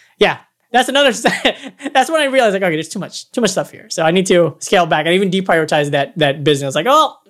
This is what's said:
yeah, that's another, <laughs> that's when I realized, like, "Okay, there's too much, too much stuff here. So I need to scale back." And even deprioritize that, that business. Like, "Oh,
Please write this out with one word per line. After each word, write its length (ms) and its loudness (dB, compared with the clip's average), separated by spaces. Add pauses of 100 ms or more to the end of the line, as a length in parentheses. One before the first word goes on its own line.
(180)
yeah, 200 2 (320)
that's 180 2
another, 240 2
<laughs> 800 -4
that's 180 2
when 100 0
I 60 0
realized, 280 2
like, 80 -2
"Okay, 120 0
there's 140 -6
too 120 -10
much, 320 -14
too 80 -6
much 100 0
stuff 220 -4
here. 180 -18
So 140 -2
I 80 2
need 140 2
to 340 2
scale 260 0
back." 200 0
And 100 2
even 160 0
deprioritize 580 0
that, 280 -2
that 260 0
business. 320 0
Like, 120 -2
"Oh, 280 2 (140)